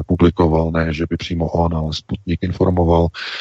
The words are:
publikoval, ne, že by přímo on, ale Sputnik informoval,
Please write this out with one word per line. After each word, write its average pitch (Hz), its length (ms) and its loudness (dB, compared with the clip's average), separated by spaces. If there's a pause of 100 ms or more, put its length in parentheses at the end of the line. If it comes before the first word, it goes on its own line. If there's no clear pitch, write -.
publikoval, 82 640 2
ne, 82 220 0
že 80 160 -4
by 87 80 -4
přímo 85 280 -4
on, 85 300 0
ale 78 180 -2
Sputnik - 500 -6
informoval, 87 640 2 (340)